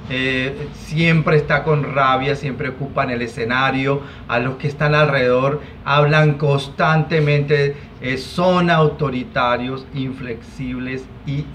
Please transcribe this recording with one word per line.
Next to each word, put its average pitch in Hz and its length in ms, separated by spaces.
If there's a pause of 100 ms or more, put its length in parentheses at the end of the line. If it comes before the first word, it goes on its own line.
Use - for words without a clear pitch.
eh, 131 640
siempre 165 640
está 147 300
con 139 280
rabia, 135 440
siempre 135 320
ocupan 135 400
el 120 120
escenario, 131 840 (260)
a 120 100
los 131 160
que - 140
están 151 260
alrededor 139 680 (220)
hablan 147 520
constantemente, 147 1400 (240)
eh, 131 180
son 180 520
autoritarios, 135 1200
inflexibles 127 1120 (200)
y 143 180 (120)